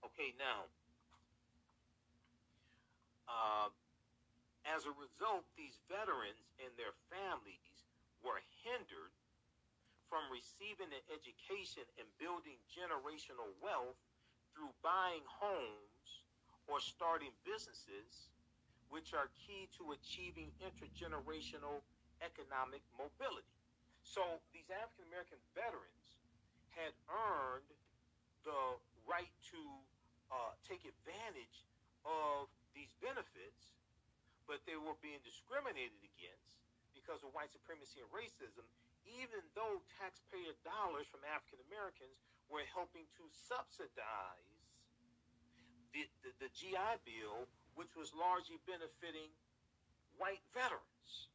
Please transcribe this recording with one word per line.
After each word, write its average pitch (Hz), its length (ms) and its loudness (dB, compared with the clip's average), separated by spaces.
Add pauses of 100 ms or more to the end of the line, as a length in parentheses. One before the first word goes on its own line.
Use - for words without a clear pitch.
Okay, 139 340 -2
now, 120 280 2 (2500)
uh, 107 420 6 (960)
as 151 200 4
a 147 60 0
result, 165 540 2 (100)
these 143 220 -12 (100)
veterans 156 640 0 (100)
and 127 180 -8
their 110 160 -2 (160)
families - 760 -4 (360)
were 208 200 2 (220)
hindered 165 500 -4 (960)
from 156 200 4
receiving 180 640 -4
an 131 160 -6
education 156 760 -4 (120)
and 120 80 -8 (120)
building 156 420 -2 (100)
generational 147 800 -2 (120)
wealth 131 360 2 (560)
through 143 280 -6
buying 175 440 6
homes 127 960 -2 (460)
or 143 120 6
starting 160 540 4 (100)
businesses, - 840 -6 (600)
which 160 240 -6
are 139 160 6 (180)
key 196 200 -6 (100)
to 160 140 -6
achieving 160 680 -6
intergenerational 151 1200 -4 (400)
economic 135 640 0 (120)
mobility. - 600 -2 (460)
So - 180 2 (320)
these - 160 -16
African 190 400 -4
American 175 300 -6 (160)
veterans - 680 -4 (480)
had 160 240 -4 (160)
earned 151 580 4 (760)
the 135 360 4 (280)
right - 260 2 (180)
to, 165 100 -6 (680)
uh, 120 220 0 (100)
take - 220 -6
advantage 165 800 -8 (400)
of 147 420 4 (260)
these 143 280 -12
benefits, - 720 -4 (720)
but 143 200 -2
they 160 120 -2
were 156 240 0
being 147 200 -8
discriminated 131 840 -2
against - 580 -16 (320)
because 143 300 -6
of 135 100 -8
white 151 180 -2
supremacy 143 480 -12
and 120 120 -12
racism, 143 520 -6 (400)
even 226 400 -6 (100)
though 427 280 2 (180)
taxpayer 180 540 -4 (100)
dollars 170 440 2
from 139 180 -12
African 147 420 -4
Americans 185 560 -6 (240)
were 147 180 0
helping 170 400 -2 (120)
to - 120 -16
subsidize 107 1300 -4 (1300)
the, 147 160 0 (160)
the, 127 160 -8
the 131 100 -4
G 185 280 -4
I 214 260 4
Bill, 113 460 -4 (260)
which 165 200 -8
was 151 180 -6
largely 170 520 6
benefiting 160 640 -6 (880)
white 185 240 2 (120)
veterans. - 800 2